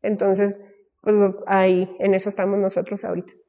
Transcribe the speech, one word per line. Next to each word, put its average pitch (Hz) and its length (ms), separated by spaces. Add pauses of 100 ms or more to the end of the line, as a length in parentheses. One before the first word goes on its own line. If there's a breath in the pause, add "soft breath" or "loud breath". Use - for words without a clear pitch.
Entonces, 202 580 (420 loud breath)
pues, 214 140 (320)
ahí, 190 520
en 196 140
eso 190 140
estamos 202 320
nosotros 190 460
ahorita. 175 280 (140)